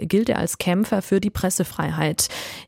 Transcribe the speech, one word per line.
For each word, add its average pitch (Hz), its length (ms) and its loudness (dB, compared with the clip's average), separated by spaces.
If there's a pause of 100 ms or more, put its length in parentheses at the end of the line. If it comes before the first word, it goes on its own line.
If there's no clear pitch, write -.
gilt 208 220 4
er - 80 2
als - 220 -2
Kämpfer 190 420 2
für 196 180 2
die 202 120 0
Pressefreiheit. 156 960 0 (380)